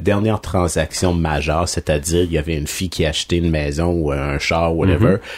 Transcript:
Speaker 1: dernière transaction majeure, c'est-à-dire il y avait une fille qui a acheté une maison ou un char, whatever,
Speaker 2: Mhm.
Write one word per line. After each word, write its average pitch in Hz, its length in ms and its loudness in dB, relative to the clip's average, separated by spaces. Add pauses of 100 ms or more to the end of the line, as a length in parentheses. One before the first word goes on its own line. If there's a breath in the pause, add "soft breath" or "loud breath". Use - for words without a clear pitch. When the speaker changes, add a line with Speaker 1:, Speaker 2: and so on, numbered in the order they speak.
Speaker 1:
dernière 101 400 0
transaction - 720 0
majeure, 78 560 0
c'est-à-dire 78 540 0
il 85 80 -2
y 78 80 0
avait 78 180 -2
une 73 80 -4
fille 90 240 -6
qui 82 160 -2
a 78 40 0
acheté - 280 -2
une 85 140 2
maison 76 400 0
ou 80 200 0
un 69 280 -2
char, 82 360 0
whatever, 90 380 4
Speaker 2:
Mhm. 101 60 0 (180 loud breath)